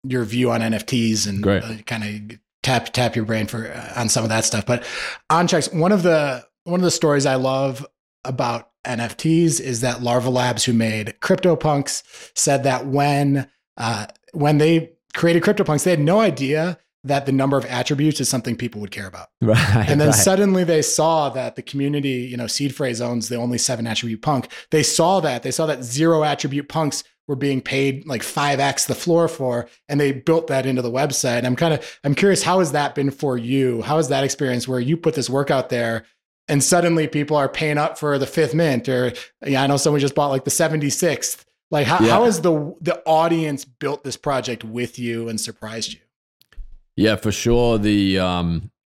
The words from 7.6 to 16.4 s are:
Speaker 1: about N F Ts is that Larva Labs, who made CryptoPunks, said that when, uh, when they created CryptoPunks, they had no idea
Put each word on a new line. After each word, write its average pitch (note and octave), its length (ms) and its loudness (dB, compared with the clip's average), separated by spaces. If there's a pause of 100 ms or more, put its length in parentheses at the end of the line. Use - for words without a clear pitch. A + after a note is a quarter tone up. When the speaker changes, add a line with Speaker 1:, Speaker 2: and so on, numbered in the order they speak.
Speaker 1:
about A#2+ 460 -4 (140)
N A#2+ 160 -6
F A#2 160 -6
Ts E3 420 2
is B2 220 -4
that A#2+ 220 -2
Larva B2 280 0
Labs, B2 340 0
who B2 80 2
made A2 480 0
CryptoPunks, D#3 840 0 (340)
said C#3 280 0
that C3 220 0
when, C#3+ 600 2 (280)
uh, A2+ 300 -4 (260)
when D3 260 2
they D#3+ 340 4 (220)
created E3+ 280 4
CryptoPunks, F#3+ 420 2
they F3+ 60 2
had E3 100 2
no E3+ 200 4
idea D#3 580 0 (260)